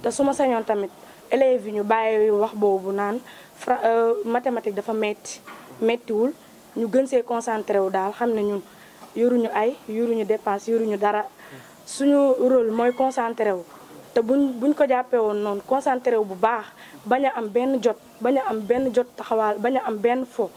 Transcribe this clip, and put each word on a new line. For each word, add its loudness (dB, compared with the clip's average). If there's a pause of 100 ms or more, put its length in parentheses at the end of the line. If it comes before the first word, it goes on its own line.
Te 0
su 0
ma 2
sañoon 0
tamit -2 (400)
élèves 4
yi -8
ñu -2
bàyyi 2
wax 0
boobu 0
naan -2 (360)
fra-, -2
euh, 2 (100)
mathématique -2
dafa -6
metti, -6 (420)
mettiwul, 0 (440)
ñu -2
gën 2
see 0
concentré -2
wu 0
daal, -2
xam -2
ne 0
ñun -2 (560)
yoruñu 2
ay, 0 (140)
yoruñu -2
dépense, -2
yoruñu 0
dara. 0 (600)
Suñu 2 (220)
rôle 4
mooy 2
concentré 0
wu, -4 (500)
te 4
buñ, 2
buñ 2
ko 2
jàppee 0
woon 0
noonu, -4
concentré 0
wu 2
bu -8
baax, 0 (380)
bañ 2
a 2
am -6
benn 0
jot, 0 (240)
bañ 2
a -2
am -4
benn 0
jot 2 (100)
taxawaal, 0
bañ 0
a -2
am -4
benn 0
fo -4